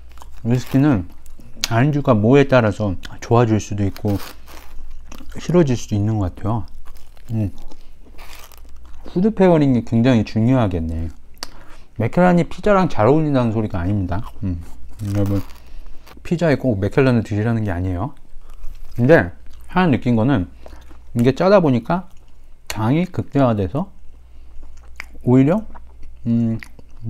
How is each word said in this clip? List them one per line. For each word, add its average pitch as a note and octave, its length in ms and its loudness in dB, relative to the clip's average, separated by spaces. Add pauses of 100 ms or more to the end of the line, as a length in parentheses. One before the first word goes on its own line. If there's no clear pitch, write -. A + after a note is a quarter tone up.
(440)
위스키는 B2+ 640 2 (600)
안주가 C3 460 4
뭐에 C3 340 6
따라서 G#2+ 460 2 (260)
좋아질 A#2 400 4
수도 G2+ 240 -2
있고 G2+ 340 -2 (1200)
싫어질 D#3 380 2
수도 - 180 -4
있는 G#2 240 0
것 F2+ 160 -2
같아요. G2+ 320 -2 (680)
음. G#2+ 180 0 (1500)
푸드 G#3+ 300 0
페어링이 D3 500 4
굉장히 A#2 400 4
중요하겠네. F2 840 0 (880)
맥켈란이 F3 480 4
피자랑 F#3+ 440 2
잘 G#2+ 180 4
어울린다는 C#3 460 4
소리가 G#2 280 -2
아닙니다. F#2 500 -2 (120)
음, E2+ 200 -4 (520)
여러분, G2+ 260 2 (840)
피자에 E3 340 2
꼭 A#2+ 220 0
맥켈란을 A#2+ 440 2
드시라는 A2 420 -2
게 G2+ 60 -2
아니에요. F2+ 440 -4 (800)
근데 A#2+ 380 4 (340)
하나 F#3 200 2
느낀 B2 300 2
거는 A#2 320 2 (680)
이게 B2 200 4
짜다 F#3+ 260 6
보니까 D#3+ 500 0 (580)
당이 C3+ 380 0
극대화돼서 A#2+ 840 0 (1300)
오히려, C3+ 400 4 (640)
음, A#2 320 0 (520)